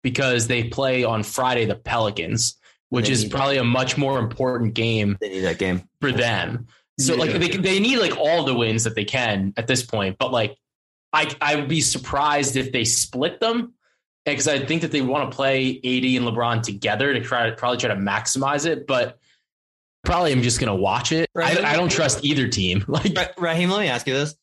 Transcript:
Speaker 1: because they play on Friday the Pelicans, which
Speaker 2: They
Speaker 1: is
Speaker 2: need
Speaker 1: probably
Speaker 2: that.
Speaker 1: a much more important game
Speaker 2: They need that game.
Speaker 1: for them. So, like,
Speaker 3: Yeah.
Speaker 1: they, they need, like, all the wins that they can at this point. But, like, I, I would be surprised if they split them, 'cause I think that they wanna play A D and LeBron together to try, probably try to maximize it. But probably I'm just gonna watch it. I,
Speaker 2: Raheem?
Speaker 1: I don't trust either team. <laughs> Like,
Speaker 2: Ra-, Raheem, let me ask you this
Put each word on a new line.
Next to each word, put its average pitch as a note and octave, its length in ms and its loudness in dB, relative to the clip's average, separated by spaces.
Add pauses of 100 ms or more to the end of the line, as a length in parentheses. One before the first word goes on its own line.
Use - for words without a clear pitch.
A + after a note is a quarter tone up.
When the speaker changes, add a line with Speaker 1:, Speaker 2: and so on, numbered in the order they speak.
Speaker 1:
because B2 460 0
they A#2+ 160 0
play B2+ 400 0
on A2+ 180 0
Friday B2 440 0
the G2 100 0
Pelicans, A2 800 -2 (340)
which A#2+ 180 0
Speaker 2:
They C3+ 60 2
Speaker 1:
is A2+ 100 2
Speaker 2:
need G#2 80 -4
Speaker 1:
probably C#3 240 0
Speaker 2:
that. C3 60 2
Speaker 1:
a A#2+ 40 0
much B2+ 320 0
more C3+ 200 2
important A#2 560 -2
game A2 480 2
Speaker 2:
They G#2 80 -6
need F#2+ 120 -4
that F2 180 0
game. F2+ 280 -2 (140)
Speaker 1:
for C#3 100 0
them. A#2 560 -2 (320)
So, C3 160 2
like, C#3+ 160 0
Speaker 3:
Yeah. - 80 -2
Speaker 1:
they, F3 100 2
they F#3+ 300 0
need, B3 200 2
like, F3+ 180 0
all D#3+ 260 2
the C3 120 0
wins A2+ 300 2
that G#2+ 100 -2
they G#2 100 -2
can G2+ 520 0
at A#2 100 -4
this B2 160 2
point. G2 360 -2
But, B2+ 120 -2
like, A#2 260 0 (540)
I, D3+ 200 0 (100)
I D3 140 2
would C#3+ 120 -4
be D#3 140 2
surprised C#3 760 0
if C3 160 0
they A#2 140 0
split - 540 -2
them, A#3 340 0 (520)
'cause C#3+ 220 0
I C#3 180 0
think D#3+ 160 0
that E3 100 -2
they D3 100 0
wanna C3+ 280 0
play C3 540 0
A B2+ 180 0
D B2+ 160 2
and B2 80 2
LeBron A#2 380 0
together A2 500 0
to A#2+ 80 0
try, A#2 300 0
probably B2 260 -2
try B2 160 0
to F#2+ 60 -2
maximize C3+ 680 0
it. D#3 220 -2
But B2+ 320 0 (840)
probably F3 280 2
I'm B2+ 100 2
just A#2 180 0
gonna G#2+ 160 0
watch G2 360 0
it. D#3+ 240 0
I, E3+ 40 -2
Speaker 2:
Raheem? E3+ 260 0
Speaker 1:
I D3 100 2
don't E3+ 160 2
trust D3 320 0
either C#3 240 2
team. F#2+ 380 0
<laughs> - 20 -8
Like, D3+ 280 0
Speaker 2:
Ra-, F#3 100 0 (120)
Raheem, E3+ 320 0
let G#3 120 2
me E3 80 0
ask A#2+ 180 -2
you C3 60 0
this D3 300 -2